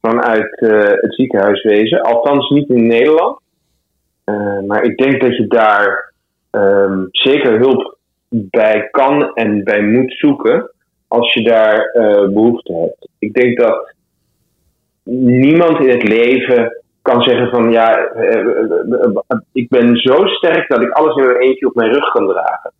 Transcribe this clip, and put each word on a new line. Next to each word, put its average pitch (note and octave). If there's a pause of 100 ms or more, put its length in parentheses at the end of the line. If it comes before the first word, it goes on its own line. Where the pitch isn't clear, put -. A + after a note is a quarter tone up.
vanuit, A2+
eh, G#2+
het G#2
ziekenhuiswezen, G#2
althans C3+
niet C#3+
in A#2+
Nederland. D3+ (840)
Eh, G#2
maar G2+
ik A#2
denk C3+
dat B2
je A2+
daar, G#2 (380)
ehm, G2
zeker C3
hulp B2+ (320)
bij G#2+
kan C#3+
en G#2+
bij G#2
moet A#2+
zoeken C#3 (360)
als A#2
je A#2
daar, A2 (120)
eh, G#2
behoefte A2
hebt. E2+ (120)
Ik G#2
denk B2
dat - (1080)
niemand C3+
in C3
het A#2+
leven A#2 (200)
kan A#2+
zeggen B2
van, A#2
"Ja, A2+
eh, -
eh, A2 (240)
eh, A#2+ (140)
ik B2
ben A#2+
zo C#3+
sterk D#3+
dat A#2
ik -
alles D3+
in C3+
mijn B2
eentje C3
op -
mijn A2+
rug C#3+
kan G#2
dragen." F2+